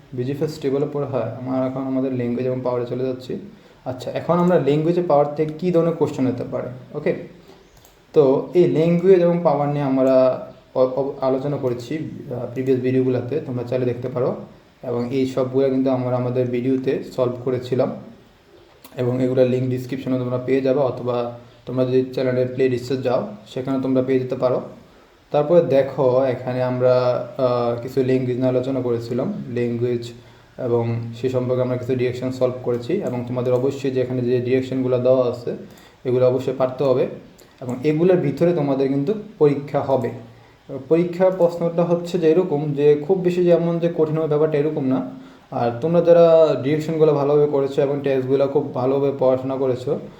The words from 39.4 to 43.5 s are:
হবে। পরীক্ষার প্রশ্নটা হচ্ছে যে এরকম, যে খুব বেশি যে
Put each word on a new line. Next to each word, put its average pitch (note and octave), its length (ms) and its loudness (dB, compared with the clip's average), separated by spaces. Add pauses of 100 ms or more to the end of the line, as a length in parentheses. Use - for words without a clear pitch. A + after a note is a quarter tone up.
হবে। B2 300 0 (800)
পরীক্ষার F3 420 2
প্রশ্নটা E3+ 520 0
হচ্ছে F3 360 -2
যে D#3 120 4
এরকম, D#3 420 0
যে D3 340 4
খুব F#3+ 120 2
বেশি F3 240 0
যে F3 80 4